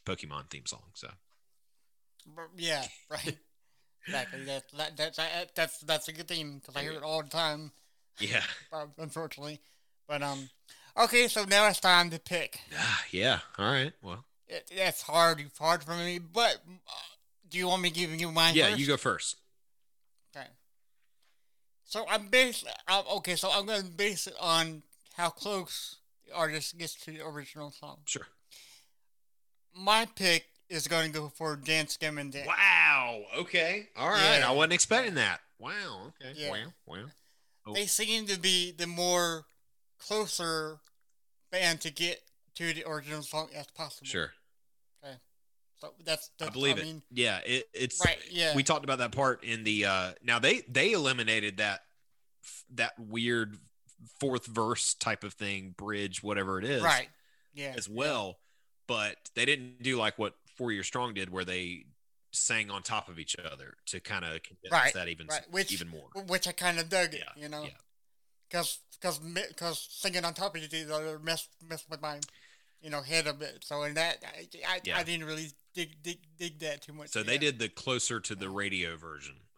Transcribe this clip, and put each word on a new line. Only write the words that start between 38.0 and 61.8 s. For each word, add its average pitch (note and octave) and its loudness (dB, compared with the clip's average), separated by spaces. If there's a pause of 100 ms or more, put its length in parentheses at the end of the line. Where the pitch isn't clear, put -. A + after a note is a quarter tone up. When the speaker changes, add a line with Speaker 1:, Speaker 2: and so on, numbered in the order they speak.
Speaker 2:
to G3 0
be F3+ 4
the E3+ -4
more F3 2 (520)
closer D#3+ -2 (680)
band F3 2
to D#3+ -4
get E3 -2 (340)
to E3 -2
the D#3+ -4
original D3+ -6
song D#3 -6
as D3 -10
possible. C#3+ -12
Speaker 1:
Sure. E2 -4 (680)
Speaker 2:
Okay. C3+ -14 (600)
So D3+ -14 (100)
that's, D#3+ -4 (140)
Speaker 1:
I C#3 -4
Speaker 2:
that's, - -8
Speaker 1:
believe C3 2
Speaker 2:
I - -
Speaker 1:
it. F2+ -4
Speaker 2:
mean D#3+ -12
Speaker 1:
Yeah. A#2+ 2
It, B2 0
it's, B2+ -2
Speaker 2:
Right, E3+ 2 (100)
yeah. E3 2
Speaker 1:
we C#3 4
talked D3+ 2
about C3+ 0
that A#2+ 0
part C3 2
in A2+ -4
the, G#2+ 2
uh, F#2 2 (100)
now A#2+ 4
they, F3 4
they D#3+ 2
eliminated A2 2
that, G2+ 0 (640)
f-, - -18
that A#2 -2
weird A2+ -2 (640)
fourth C3 0
verse A2+ 0
type - -2
of G2+ -10
thing, F#2+ -6
bridge, G2+ -4
whatever G2 0
it G2+ -4
is, C3 0
Speaker 2:
Right. C#3 4 (440)
Yeah, C#3 -8
Speaker 1:
as G#2 -8
Speaker 2:
yeah. - -
Speaker 1:
well. A#2 -2 (480)
But G#2+ -2
they A#2+ 2
didn't B2+ -2
do, C3 0
like, G#2+ 0
what G#2 -2 (220)
Four B2 -2
Year G2 -2
Strong B2 -4
did, F#2 -4
where F#2 -4
they F2+ -6 (480)